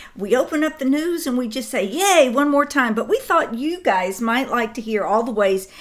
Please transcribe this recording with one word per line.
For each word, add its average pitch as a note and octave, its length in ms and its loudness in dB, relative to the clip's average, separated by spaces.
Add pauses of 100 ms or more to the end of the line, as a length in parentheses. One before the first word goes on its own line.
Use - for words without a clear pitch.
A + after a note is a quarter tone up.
(160)
we G3 200 0
open D4 280 0
up D#4 160 -4
the C4+ 60 -4
news D4+ 420 0
and B3 100 -2
we B3 100 -2
just A#3+ 220 -6
say, G3+ 160 -2
"Yay," D#4+ 440 4
one C#4 200 2
more C#4+ 160 4
time. B3+ 300 0
But A3 120 -2
we G#4+ 120 2
thought E4 340 0
you D4+ 260 -4
guys G3 400 0
might A#3 300 0
like A3+ 240 -2
to A#3+ 80 -8
hear G#3+ 220 -2
all G3+ 180 2
the A#3+ 100 -4
ways F#3+ 360 0 (140)